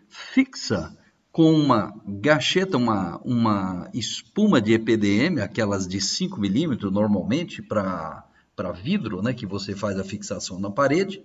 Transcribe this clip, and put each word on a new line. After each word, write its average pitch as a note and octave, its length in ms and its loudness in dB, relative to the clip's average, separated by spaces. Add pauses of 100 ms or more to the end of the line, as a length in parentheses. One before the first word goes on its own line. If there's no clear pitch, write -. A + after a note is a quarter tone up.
fixa - 880 -2 (360)
com D#3+ 200 6
uma C3+ 400 4 (140)
gacheta, D3 680 2
uma, G2+ 480 0
uma G2+ 680 0
espuma D3+ 680 0
de A2 100 4
E A2+ 60 6
P A2+ 180 2
D G#2 280 4
M, E3 160 2
aquelas G2+ 480 -2
de F#2+ 120 -4
cinco - 380 -4
milímetros A2 540 0
normalmente G#2 680 0
pra, F#2 640 -4 (300)
pra F#2 160 -6
vidro, G2 500 -4
né, A#2+ 140 -2
que - 120 -10
você G2 280 -6
faz G2 240 -4
a F#2+ 60 -4
fixação G2 560 -8
na G2+ 100 -4
parede C#3+ 540 0